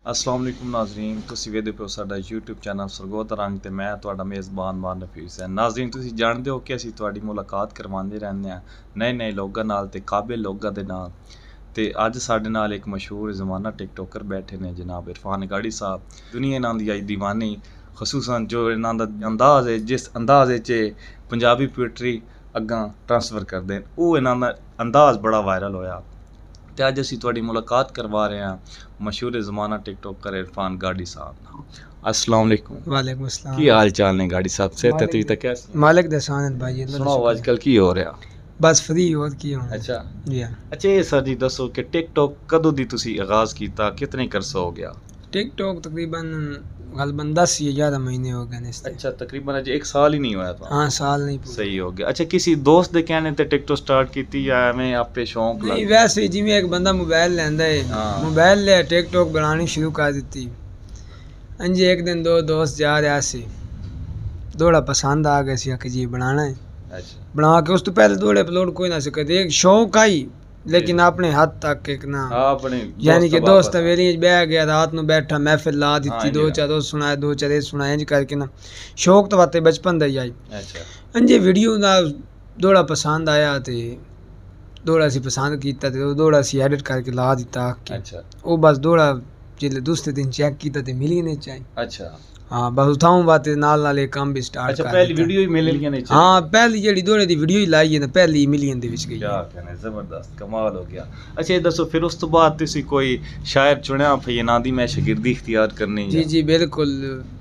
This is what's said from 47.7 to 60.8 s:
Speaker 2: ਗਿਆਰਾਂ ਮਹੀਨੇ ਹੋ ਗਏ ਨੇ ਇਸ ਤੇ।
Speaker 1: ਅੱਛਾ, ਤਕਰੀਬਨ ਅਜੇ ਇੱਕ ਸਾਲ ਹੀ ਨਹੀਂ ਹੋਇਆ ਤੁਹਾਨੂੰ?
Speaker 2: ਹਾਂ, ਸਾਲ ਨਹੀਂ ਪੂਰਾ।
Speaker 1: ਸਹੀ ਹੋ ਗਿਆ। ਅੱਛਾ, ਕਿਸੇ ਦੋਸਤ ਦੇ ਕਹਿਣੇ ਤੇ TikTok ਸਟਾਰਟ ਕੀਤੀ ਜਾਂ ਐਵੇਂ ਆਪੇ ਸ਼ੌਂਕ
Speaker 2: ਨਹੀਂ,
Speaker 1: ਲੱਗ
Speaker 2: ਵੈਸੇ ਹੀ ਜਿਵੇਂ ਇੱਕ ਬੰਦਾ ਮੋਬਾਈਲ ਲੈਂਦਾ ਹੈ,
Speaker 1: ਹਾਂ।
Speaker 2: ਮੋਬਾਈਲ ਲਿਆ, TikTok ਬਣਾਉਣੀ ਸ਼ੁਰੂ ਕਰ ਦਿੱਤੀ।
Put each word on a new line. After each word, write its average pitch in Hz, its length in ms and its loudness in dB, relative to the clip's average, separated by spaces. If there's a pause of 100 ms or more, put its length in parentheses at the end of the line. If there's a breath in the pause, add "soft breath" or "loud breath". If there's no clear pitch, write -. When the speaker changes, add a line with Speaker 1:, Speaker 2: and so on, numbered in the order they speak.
Speaker 2:
ਗਿਆਰਾਂ 143 260 0
ਮਹੀਨੇ 127 340 -6
ਹੋ 123 140 -8
ਗਏ 120 140 -12
ਨੇ 120 80 -12
ਇਸ 117 120 -14
ਤੇ। 135 100 -10
Speaker 1:
ਅੱਛਾ, 131 200 -8
ਤਕਰੀਬਨ 139 480 -8
ਅਜੇ 139 160 -4
ਇੱਕ 147 100 -4
ਸਾਲ 147 300 2
ਹੀ 151 40 -2
ਨਹੀਂ 123 160 -2
ਹੋਇਆ 92 180 -6
ਤੁਹਾਨੂੰ? 110 260 -4
Speaker 2:
ਹਾਂ, 147 120 0
ਸਾਲ 143 340 -2
ਨਹੀਂ 139 140 -6
ਪੂਰਾ। - 160 -14
Speaker 1:
ਸਹੀ 101 260 -4
ਹੋ 90 100 -4
ਗਿਆ। 92 180 -6
ਅੱਛਾ, - 160 -2
ਕਿਸੇ 175 300 2
ਦੋਸਤ 156 380 6
ਦੇ 165 100 2
ਕਹਿਣੇ 160 280 -2
ਤੇ 147 140 0
TikTok 143 320 0
ਸਟਾਰਟ 135 340 0
ਕੀਤੀ 135 340 -6
ਜਾਂ 127 240 2
ਐਵੇਂ 123 260 -2
ਆਪੇ 120 300 -4
ਸ਼ੌਂਕ 113 400 -4
Speaker 2:
ਨਹੀਂ, - 180 0
Speaker 1:
ਲੱਗ 202 80 -2
Speaker 2:
ਵੈਸੇ 214 320 6
ਹੀ 202 60 0
ਜਿਵੇਂ 208 300 0
ਇੱਕ 185 80 0
ਬੰਦਾ 180 260 0
ਮੋਬਾਈਲ 170 420 2
ਲੈਂਦਾ 156 300 0
ਹੈ, 151 180 2
Speaker 1:
ਹਾਂ। 107 420 -4
Speaker 2:
ਮੋਬਾਈਲ 175 400 6
ਲਿਆ, 190 160 6
TikTok 170 440 2
ਬਣਾਉਣੀ 156 420 0
ਸ਼ੁਰੂ 156 240 -4
ਕਰ 147 220 0
ਦਿੱਤੀ। 131 380 -8 (1080 loud breath)